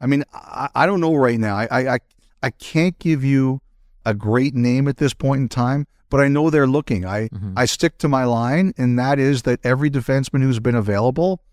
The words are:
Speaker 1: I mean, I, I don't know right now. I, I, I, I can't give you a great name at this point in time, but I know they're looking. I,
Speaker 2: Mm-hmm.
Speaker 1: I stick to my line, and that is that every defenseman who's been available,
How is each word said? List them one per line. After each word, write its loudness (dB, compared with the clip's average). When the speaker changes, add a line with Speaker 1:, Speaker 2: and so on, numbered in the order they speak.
Speaker 1:
I -6
mean, 0
I, -10
I 2
don't 0
know 2
right 2
now. -2
I, -2
I, 0
I, 0
I -2
can't -2
give 0
you 0
a 0
great 0
name 2
at -4
this 0
point 0
in -2
time, -2
but 2
I 4
know 2
they're 4
looking. -2
I, -4
Speaker 2:
Mm-hmm. -10
Speaker 1:
I 0
stick -2
to -2
my 0
line, 0
and 0
that 0
is 2
that -2
every 0
defenseman 0
who's 2
been 0
available, 0